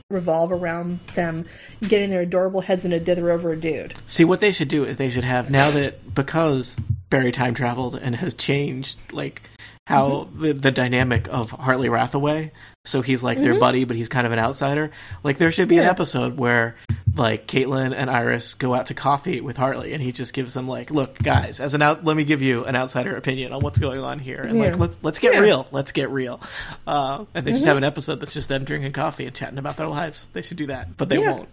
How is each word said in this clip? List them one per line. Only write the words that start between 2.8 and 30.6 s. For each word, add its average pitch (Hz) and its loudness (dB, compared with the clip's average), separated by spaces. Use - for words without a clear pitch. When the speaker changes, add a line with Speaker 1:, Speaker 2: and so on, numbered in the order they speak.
Speaker 1:
in 175 0
a 165 2
dither 175 2
over 170 0
a 156 -2
dude. 156 -4
Speaker 2:
See, - 6
what 175 4
they 208 6
should 165 0
do 143 2
is 123 -4
they 135 0
should 123 -2
have, 123 0
now 139 6
that, 143 -2
because 139 0
Barry 131 4
time 123 0
traveled 123 -4
and 123 -4
has 156 -4
changed, 139 -4
like, 139 -10
how 139 4
Speaker 1:
Mm-hmm. 151 -6
Speaker 2:
the, 156 2
the 135 2
dynamic 123 2
of 117 -4
Hartley 127 0
Rathaway, 143 0
so 135 0
he's, 127 0
like, 123 0
their 285 4
Speaker 1:
Mm-hmm. 214 4
Speaker 2:
buddy, 127 4
but 120 -4
he's 113 -4
kind 123 0
of 117 0
an 117 0
outsider. 139 -2
Like, 139 0
there 165 4
should 180 2
be 170 8
an 165 6
Speaker 1:
Yeah. 175 6
Speaker 2:
episode 127 0
where, 120 2
like, 110 0
Caitlin 131 0
and 131 -2
Iris 120 0
go 127 0
out - 0
to 123 -8
coffee 139 -2
with 127 -8
Hartley, 131 -2
and 147 -6
he 127 -4
just 120 -8
gives 123 -6
them, 127 -6
like, 123 -8
"Look, 139 -2
guys, 123 2
as 139 -2
an 147 4
out-, 160 2
let 156 2
me 156 2
give 147 2
you 127 2
an 131 -2
outsider 127 -2
opinion 131 -4
on 139 -6
what's 147 0
going 135 -2
on 131 -6
here, 131 -10
and, 226 -2
Speaker 1:
Yeah. 214 4
Speaker 2:
like, 175 -2
let's, 175 2
let's - -2
get - 6
Speaker 1:
Yeah. 311 6
Speaker 2:
real, 175 6
let's 139 -2
get 139 -2
real." 127 -6
Uh, 147 -2
and 165 -4
they 165 0
just 262 2
Speaker 1:
Mm-hmm. 320 6
Speaker 2:
have 143 6
an 135 2
episode 143 -2
that's 139 -8
just 147 -6
them 135 -2
drinking 143 -6
coffee 147 -4
and 120 -12
chatting - -8
about 143 -8
their 156 -6
lives. 151 -6
They - -8
should - -10
do 151 -4